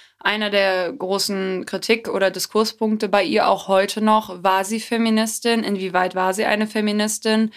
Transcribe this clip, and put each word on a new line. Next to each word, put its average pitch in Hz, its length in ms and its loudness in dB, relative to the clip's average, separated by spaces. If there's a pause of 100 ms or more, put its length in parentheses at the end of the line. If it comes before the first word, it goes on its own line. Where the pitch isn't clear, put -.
(200)
einer 208 300 0
der 190 440 0
großen 190 720 -4
Kritik- 226 440 -2
oder 190 220 0
Diskurspunkte 214 760 -2
bei 196 160 4
ihr 196 240 2
auch 190 200 0
heute 196 340 2
noch. 214 420 2
War 190 220 2
sie 220 140 -4
Feministin? 226 840 0
Inwieweit 185 520 -2
war 185 180 2
sie 214 120 -2
eine 214 220 2
Feministin? 214 880 0